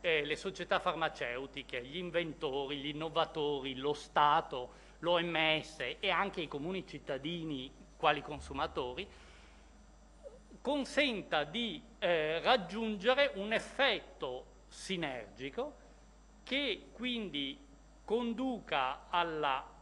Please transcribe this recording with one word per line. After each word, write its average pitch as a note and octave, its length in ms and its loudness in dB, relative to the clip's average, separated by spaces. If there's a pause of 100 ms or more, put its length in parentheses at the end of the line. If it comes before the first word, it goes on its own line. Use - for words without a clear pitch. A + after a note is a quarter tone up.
eh, D#3+ 240 2
le D3 120 -2
società F#3 420 -2
farmaceutiche, C#3 1040 -2
gli C#3 120 -10
inventori, D3+ 800 -2
gli C#3 120 -6
innovatori, D3+ 880 0
lo C#3 160 0
Stato, D3 800 4 (300)
l'O E3+ 200 4
M D#3+ 400 4
S C3+ 380 -6
e G3 120 0
anche F#3 300 0
i D3 80 -4
comuni E3 380 -4
cittadini D3 840 -6 (240)
quali D#3 260 4
consumatori, C#3+ 840 -4 (1500)
consenta B3 840 2
di, F#3+ 360 -4 (180)
eh, E3 420 2
raggiungere A3 960 4
un G3+ 180 -2
effetto F3+ 920 0 (220)
sinergico C#3 1080 -4 (680)
che C4 500 0
quindi F#3 640 -4 (480)
conduca G#3+ 1080 0
alla D3+ 540 2 (180)